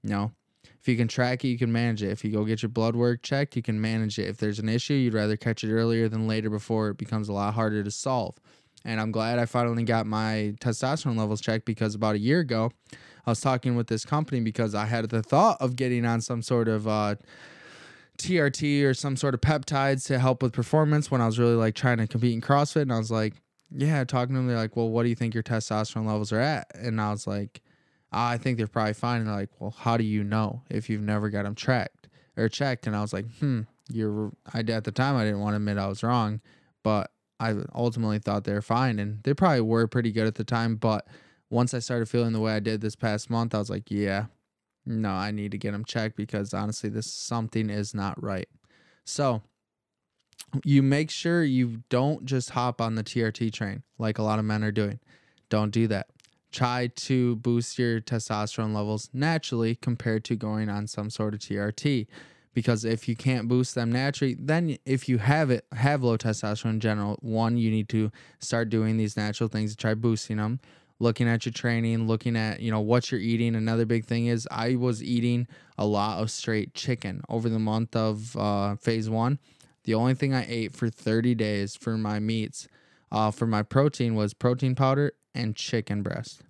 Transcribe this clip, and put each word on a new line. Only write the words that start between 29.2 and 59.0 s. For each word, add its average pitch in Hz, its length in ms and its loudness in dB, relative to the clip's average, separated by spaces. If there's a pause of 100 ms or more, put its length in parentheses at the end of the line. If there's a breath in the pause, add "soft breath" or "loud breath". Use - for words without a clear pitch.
they're 104 60 -2
like, 101 260 -6
"Well, 107 160 -8
how 117 200 2
do 113 80 2
you 107 180 0
know 110 480 -2
if - 180 -4
you've 107 140 -2
never 107 280 0
got 101 160 -4
'em 104 100 -6
tracked - 520 -2 (280 soft breath)
or 110 120 2
checked?" 131 380 -2
And 107 80 -2
I 104 80 0
was 107 100 -4
like, 101 140 -4 (140)
"Hmm, 127 220 0 (280)
you're," 107 420 -2 (220)
I, 117 60 -2
at 113 240 -2
the 107 80 -4
time, 135 240 2
I 113 80 2
didn't 104 160 0
wanna 104 160 0
admit 104 220 0
I 98 100 0
was 98 160 -6
wrong, 113 360 0 (440 soft breath)
but 107 260 0 (300)
I 113 160 0 (180)
ultimately 113 460 0
thought 104 240 -2
they 101 100 0
were 104 80 0
fine, 117 380 2
and 104 240 -6
they 139 100 2
probably 147 280 4
were 113 260 4
pretty 117 240 0
good 110 160 2
at 107 80 -4
the 110 80 -4
time. 113 320 0
But 107 300 0 (440 loud breath)
once 120 240 2
I 123 60 -2
started 117 280 -2
feeling 117 240 2
the 110 80 0
way 110 120 2
I 107 80 0
did 107 220 -2
this 107 120 -2
past 107 360 -2
month, 117 220 0
I 107 60 0
was 104 100 -2
like, 98 220 -6
"Yeah, 101 360 0 (600)
no, 110 240 -2
I 95 220 -4
need 104 180 -4
to 104 80 -6
get 104 160 -4
'em 107 100 -6
checked, 110 320 -4
because 101 380 -4
honestly, 107 340 -4
this, 110 240 -6
something 110 560 -4
is 104 260 -4
not 98 280 -4
right." 98 260 -6 (560 soft breath)
So 123 380 0 (1200)
you 139 180 6
make 143 280 2
sure 170 340 0
you 123 440 0
don't 135 360 0
just 131 260 -2
hop 123 300 -2
on 113 140 0
the 110 80 -2
T 117 200 -2
R 110 80 2
T 113 200 -2
train 107 320 -6 (160)
like 110 200 -2
a 110 40 -2
lot 107 160 2
of 110 60 0
men 107 200 0
are 107 80 0
doing. 104 280 -2 (480 soft breath)
Don't 107 220 2
do 113 180 2
that. 104 200 -2 (440)
Try 123 420 0
to 123 420 2
boost 117 420 0
your 117 220 0
testosterone 107 720 -2
levels 107 380 -2